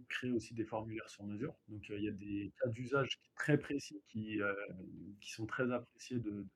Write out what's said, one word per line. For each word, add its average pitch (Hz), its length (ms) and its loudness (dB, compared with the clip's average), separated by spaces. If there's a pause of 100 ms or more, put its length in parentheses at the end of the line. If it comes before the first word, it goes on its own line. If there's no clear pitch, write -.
créer 127 220 0
aussi 117 220 2
des 113 120 0
formulaires 110 440 -2
sur 101 160 -10
mesure. 104 300 -2 (140)
Donc 107 200 -8
heu, 104 80 -2
il 104 80 0
y 107 40 2
a - 20 2
des 101 500 -2
cas 127 80 4
d'usage 127 500 2 (160)
très 147 220 6
précis 147 500 -2
qui, 107 340 0
heu, 101 140 4 (640)
qui - 100 -10
sont 110 160 -2
très 123 240 2
appréciés 123 480 -2
de, 107 120 -2
de 101 240 -4